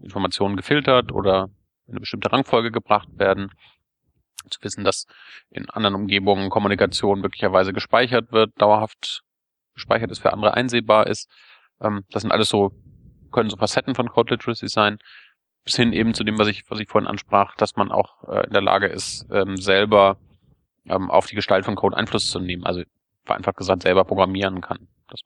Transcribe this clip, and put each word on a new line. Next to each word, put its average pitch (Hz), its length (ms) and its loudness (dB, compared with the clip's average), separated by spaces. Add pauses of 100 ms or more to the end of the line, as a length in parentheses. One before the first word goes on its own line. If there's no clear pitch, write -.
Informationen 98 540 -4
gefiltert 123 560 2
oder 98 380 0 (380)
in 113 60 -16
eine 101 60 -10
bestimmte 101 320 -6
Rangfolge 117 400 2
gebracht 107 420 0
werden. 98 380 0 (1000)
Zu - 120 -14
wissen, 104 220 -8
dass - 220 0 (440)
in - 200 -12
anderen 101 260 -4
Umgebungen 98 540 0
Kommunikation 101 720 0
möglicherweise 95 520 0
gespeichert 117 580 0
wird, 110 260 4
dauerhaft 107 640 0 (500)
gespeichert 113 380 -8
ist, - 80 -14
für - 140 0
andere 107 200 0
einsehbar 117 540 2
ist. - 220 -6 (520)
Ähm, 104 300 -4
das 104 120 -4
sind 110 80 -4
alles 107 180 2
so, 101 220 2 (600)
können 113 180 2
so 104 80 -8
Facetten 123 380 -2
von 117 140 -2
Code - 260 2
Literacy 113 320 -6
sein, 107 300 2 (640)
bis - 120 -4
hin 117 180 2
eben 113 200 2
zu 113 100 -4
dem, 107 160 -2
was 107 80 4
ich, 104 220 -4
was 107 100 -8
ich 107 100 -10
vorhin 101 180 0
ansprach, 101 480 0
dass - 200 -2
man 104 160 -2
auch, - 360 -2
äh, - 200 -2
in - 60 -6
der 101 80 2
Lage 98 260 2
ist, - 440 -10
ähm, 95 260 -2
selber, 98 600 4 (720)
ähm, 95 240 -4
auf 95 160 4
die - 80 -16
Gestalt 98 300 0
von 104 100 -2
Code 98 220 -2
Einfluss 110 320 -2
zu 95 100 -6
nehmen. 90 260 -8
Also 90 160 -4 (420)
vereinfacht - 340 -4
gesagt, 95 260 -2
selber 92 200 4
programmieren 95 580 -2
kann. - 260 -12 (200)
Das - 180 -20